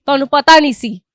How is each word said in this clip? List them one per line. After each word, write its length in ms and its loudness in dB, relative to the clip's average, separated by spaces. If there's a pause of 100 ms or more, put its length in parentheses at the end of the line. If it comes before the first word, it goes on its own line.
ਤੁਹਾਨੂੰ 220 -2
ਪਤਾ 320 2
ਨਹੀਂ 120 0
ਸੀ, 280 -10 (140)